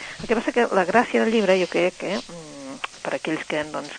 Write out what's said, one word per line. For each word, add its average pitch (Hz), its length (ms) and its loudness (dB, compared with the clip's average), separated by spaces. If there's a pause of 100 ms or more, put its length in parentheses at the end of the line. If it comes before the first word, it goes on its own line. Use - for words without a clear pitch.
(200)
El - 60 -8
que 226 80 2
passa 233 180 0
que 240 220 4
la 190 100 4
gràcia 226 380 4
del 226 100 2
llibre, 202 260 6
jo 175 120 2
crec 180 260 2
que, 190 220 -4
mm, 285 560 -12 (260)
per 147 140 -4
aquells 160 320 -2
que, 151 240 -2
doncs, 147 280 -8